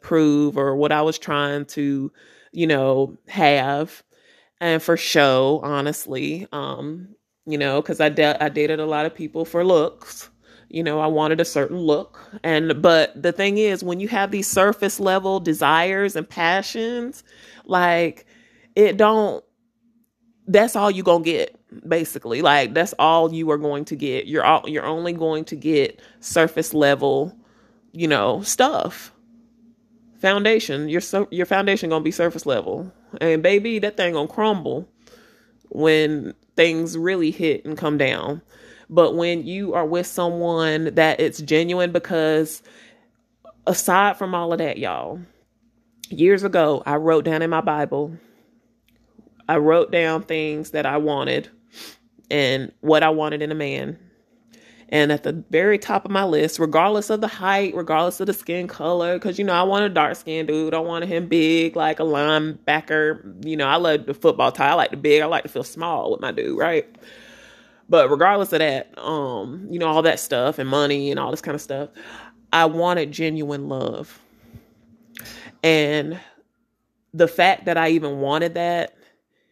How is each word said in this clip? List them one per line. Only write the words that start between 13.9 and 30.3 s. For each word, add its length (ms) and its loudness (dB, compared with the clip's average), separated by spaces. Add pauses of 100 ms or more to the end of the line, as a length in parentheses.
you 80 -6
have 220 -2
these 180 -4
surface 520 2
level 400 0
desires 760 0
and 140 -8
passions, 920 -4 (420)
like, 600 0 (480)
it 220 4
don't, 460 2 (1040)
that's 280 4
all 160 2
you 100 -4
gonna 220 4
get, 360 -2 (280)
basically. 560 -4
Like, 320 2
that's 240 0
all 340 4
you 160 -4
are 80 0
going 280 -4
to 100 -12
get. 320 -6
You're 180 0
all, 240 4
you're 160 -4
only 280 -4
going 320 -4
to 100 -12
get 440 0 (200)
surface 540 0
level, 640 2 (580)
you 140 -4
know, 360 2
stuff. 680 -2 (1080)
Foundation, 680 0